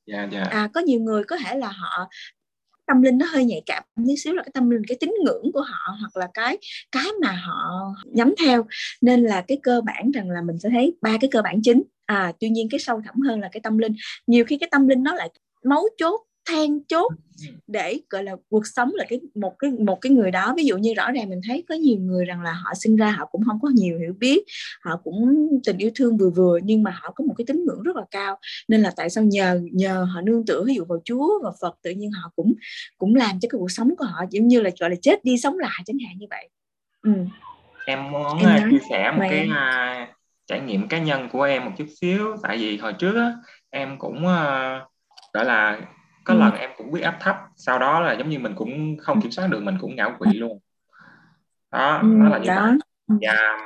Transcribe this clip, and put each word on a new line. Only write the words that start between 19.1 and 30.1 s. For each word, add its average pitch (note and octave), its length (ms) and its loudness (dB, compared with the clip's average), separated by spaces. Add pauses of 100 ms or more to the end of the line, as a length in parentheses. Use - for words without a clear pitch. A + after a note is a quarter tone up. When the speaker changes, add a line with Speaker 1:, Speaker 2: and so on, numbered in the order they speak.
Speaker 2:
một G3 240 -4
cái, C#4 120 0
một G#3 300 0
cái C4 100 2
người G#3+ 200 6
đó. F#3+ 260 0
Ví E4 60 2
dụ A3+ 140 2
như A3 160 0
rõ G3+ 180 -2
ràng A#3 180 -4
mình F#3 180 -8
thấy C#4 220 -6
có D#4+ 60 -2
nhiều D4 240 4
người F#3 260 0
rằng F3 160 -8
là E3+ 100 -4
họ F3 220 -8
sinh A3 220 2
ra G#3+ 160 4
họ D#3+ 140 -4
cũng - 200 -4
không G#3+ 160 -2
có D4 120 0
nhiều F3+ 260 4
hiểu E3+ 200 -6
biết, C4+ 240 4 (380)
họ F3 220 -6
cũng B3+ 460 2 (160)
tình F#3+ 120 0
yêu G#3 180 0
thương A#3+ 220 2
vừa F#3+ 120 4
vừa, F3 340 4
nhưng G#3+ 200 4
mà G3+ 80 0
họ - 240 -14
có D#4+ 100 -6
một B3+ 120 0
cái A#3+ 80 -6
tín D#4 200 -2
ngưỡng G#3+ 180 -4
rất F4 120 -2
là A3+ 160 -8
cao. G3 280 -6 (280)
Nên G#3+ 140 6
là F#3+ 140 2
tại E3 140 -4
sao A3 140 0
nhờ, F#3+ 380 4 (100)
nhờ F#3 420 0